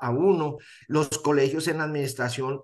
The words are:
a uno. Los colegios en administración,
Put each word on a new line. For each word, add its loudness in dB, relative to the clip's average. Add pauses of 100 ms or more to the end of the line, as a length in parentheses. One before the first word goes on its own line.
a -2
uno. 2 (300)
Los 0 (100)
colegios 2
en 0
administración, -4